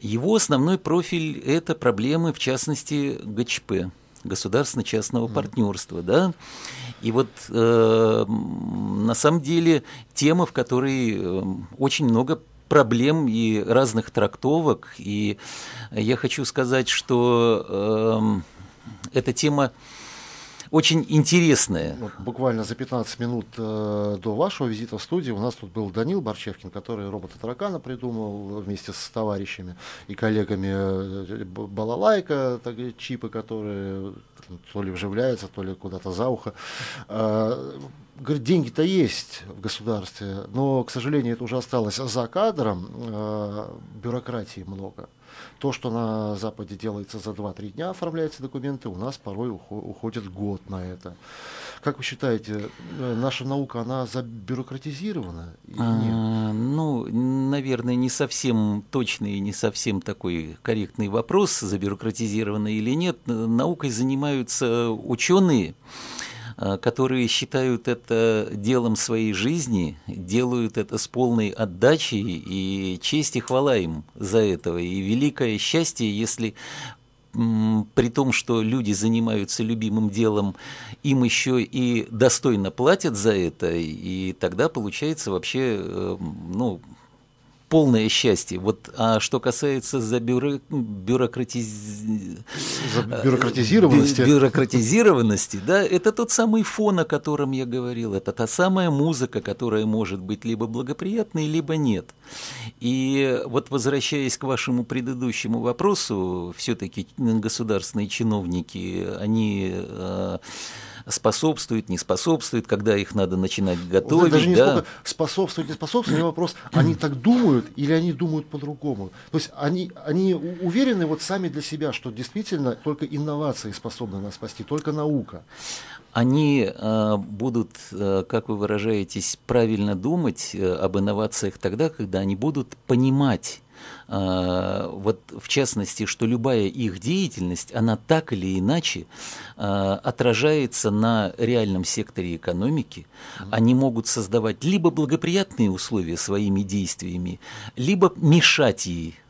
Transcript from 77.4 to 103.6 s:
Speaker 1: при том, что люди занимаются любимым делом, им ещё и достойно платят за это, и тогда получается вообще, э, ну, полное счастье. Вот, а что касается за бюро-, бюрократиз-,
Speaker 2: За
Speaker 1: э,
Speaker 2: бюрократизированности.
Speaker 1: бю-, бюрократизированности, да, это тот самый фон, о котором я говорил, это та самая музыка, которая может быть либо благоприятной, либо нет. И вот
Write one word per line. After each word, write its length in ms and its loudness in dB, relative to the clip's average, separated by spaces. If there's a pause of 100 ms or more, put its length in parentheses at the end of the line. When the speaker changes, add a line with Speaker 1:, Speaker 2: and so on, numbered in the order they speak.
Speaker 1:
при 140 4
том, 220 2
что 300 0
люди 320 0
занимаются 720 0
любимым 460 0
делом, 460 2 (480)
им 200 4
ещё 340 2
и 520 0
достойно 640 4
платят 460 2
за 180 4
это, 380 0
и 640 -4
тогда 300 0
получается 640 -4
вообще, 480 -2
э, 380 -4 (360)
ну, 260 -2 (880)
полное 420 6
счастье. 500 2
Вот, 360 -2
а 240 4
что 200 0
касается 600 0
за 200 2
бюро-, 400 0 (100)
бюрократиз-, 1700 -2 (560)
Speaker 2:
За 80 2
Speaker 1:
э, 240 -4
Speaker 2:
бюрократизированности. 960 6
Speaker 1:
бю-, 60 6
бюрократизированности, 1400 6
да, 180 4
это 280 2
тот 200 -2
самый 320 4
фон, 360 2
о 60 2
котором 460 0
я 140 -2
говорил, 480 -2
это 200 -2
та 140 0
самая 440 2
музыка, 500 0
которая 460 0
может 340 0
быть 240 -6
либо 220 -2
благоприятной, 800 -4
либо 280 -2
нет. 380 0 (640)
И 680 2
вот 240 -2